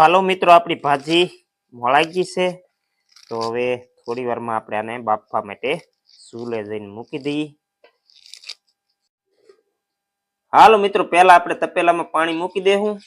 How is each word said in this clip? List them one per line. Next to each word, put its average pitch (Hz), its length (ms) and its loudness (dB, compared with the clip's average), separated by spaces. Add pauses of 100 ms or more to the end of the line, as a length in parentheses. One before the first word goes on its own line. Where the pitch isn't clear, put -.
હાલો 165 220 6
મિત્રો, 185 300 2
આપણી 170 320 4
ભાજી 147 420 0 (520)
મોળાઈ 143 360 0
ગઈ 180 200 -4
છે. 180 120 -2 (800)
તો 117 140 -12
હવે 117 220 -4 (400)
થોડી 120 240 -8
વારમાં 117 280 -6
આપણે 110 220 -8
આને 113 280 -10
બાફવા 110 420 -6
માટે 110 220 -8 (600)
ચૂલે 117 280 -10 (100)
જઈને 107 280 -12
મૂકી 131 300 -14
દઈએ. 147 200 -6 (3000)
હાલો 202 260 8
મિત્રો, 202 260 -2
પહેલા 175 340 6
આપણે 170 160 -2
તપેલામાં 170 580 -2
પાણી 165 300 -2
મૂકી 185 260 -4
દેવું 202 260 0 (120)